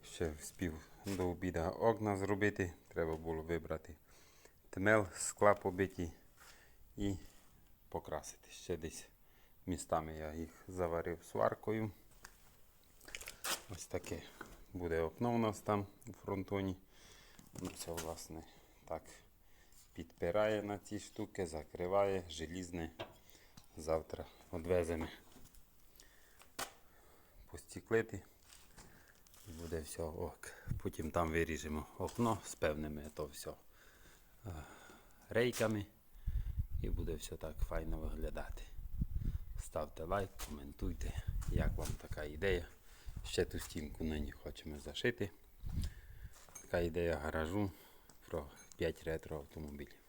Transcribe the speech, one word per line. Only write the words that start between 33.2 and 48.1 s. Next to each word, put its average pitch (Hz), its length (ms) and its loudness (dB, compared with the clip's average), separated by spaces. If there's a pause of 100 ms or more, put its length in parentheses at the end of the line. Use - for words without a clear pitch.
все, - 260 -8 (960)
е, 104 40 -8 (800)
рейками. 110 560 4 (960)
І - 80 2
буде - 260 2
все - 200 -6
так 80 220 -6
файно 80 400 2
виглядати. 78 680 -2 (960)
Ставте - 440 -4
лайк, 95 260 2 (160)
коментуйте, 73 760 -2 (260)
як 80 280 4
вам 78 100 0 (100)
така - 260 -6
ідея. 85 420 2 (600)
Ще - 200 4
ту - 140 -4
стінку 78 440 -4
нині 76 280 0
хочемо 76 480 -8
зашити. 101 500 0 (1300)
Така - 180 2
ідея 85 380 4
гаражу 80 540 2 (600)